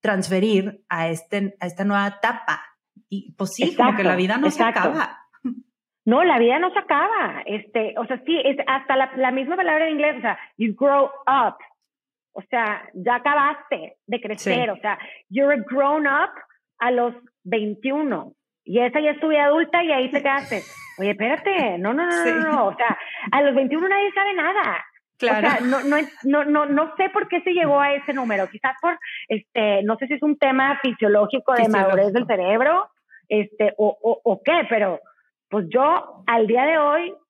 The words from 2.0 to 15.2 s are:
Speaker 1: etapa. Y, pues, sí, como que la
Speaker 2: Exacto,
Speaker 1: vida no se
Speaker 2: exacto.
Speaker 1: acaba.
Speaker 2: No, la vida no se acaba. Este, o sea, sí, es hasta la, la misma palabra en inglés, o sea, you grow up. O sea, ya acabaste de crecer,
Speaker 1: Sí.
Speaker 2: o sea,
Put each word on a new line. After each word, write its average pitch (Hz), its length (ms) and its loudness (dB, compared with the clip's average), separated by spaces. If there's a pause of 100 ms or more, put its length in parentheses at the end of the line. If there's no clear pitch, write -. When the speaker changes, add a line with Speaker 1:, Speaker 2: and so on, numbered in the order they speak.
Speaker 1:
etapa. 202 540 -4 (460)
Y, - 280 -10
pues, - 180 -6
sí, 302 200 -2
como 240 220 2
que 202 80 -2
la 180 100 4
Speaker 2:
Exacto, 180 40 -2
Speaker 1:
vida 185 200 0
no 285 120 0
se - 120 -2
Speaker 2:
exacto. 233 180 0 (100)
Speaker 1:
acaba. 302 260 -4 (920)
Speaker 2:
No, 254 180 4
la 311 140 2
vida 240 200 4
no 359 140 0
se 415 60 0
acaba. 359 680 -2
Este, 214 540 -6
o 226 80 -6
sea, 254 180 -6
sí, 320 200 0
es 277 120 2 (100)
hasta 269 300 0
la, 262 200 0
la 262 140 0
misma 269 260 -4
palabra 320 300 0
en 320 60 -2
inglés, 294 260 0
o - 20 -12
sea, 202 180 -2 (180)
you 214 200 -2
grow 277 280 4 (220)
up. 254 300 2 (760)
O 196 160 -14
sea, 220 460 -4
ya 233 220 -2
acabaste 277 800 -2 (100)
de 233 140 -4
crecer, 214 440 -2
Speaker 1:
Sí. 214 60 -2
Speaker 2:
o 190 100 -6
sea, 208 180 -4 (300)